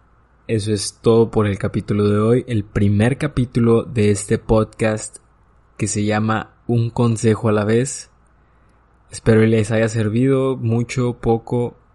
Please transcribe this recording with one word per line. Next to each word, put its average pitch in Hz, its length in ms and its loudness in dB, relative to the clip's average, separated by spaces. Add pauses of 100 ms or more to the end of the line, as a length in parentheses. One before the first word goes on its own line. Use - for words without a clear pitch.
(480)
eso 107 240 -2
es - 280 -6
todo 113 300 4
por 107 160 0
el 98 120 -2
capítulo 104 500 -2
de 104 100 2
hoy, 113 300 2
el 107 160 -2
primer 104 520 0
capítulo 120 680 0
de 104 260 0
este 104 280 -2
podcast 110 800 -2 (600)
que 110 80 -2
se 104 180 -4
llama 107 520 -2 (100)
Un 117 240 0
Consejo 117 580 0
a 107 40 2
la 104 120 0
Vez. 117 460 -2 (1000)
Espero 110 320 2
les 110 280 2
haya 113 180 2
servido, 127 680 0
mucho, 120 640 -2
poco, 117 560 -2 (180)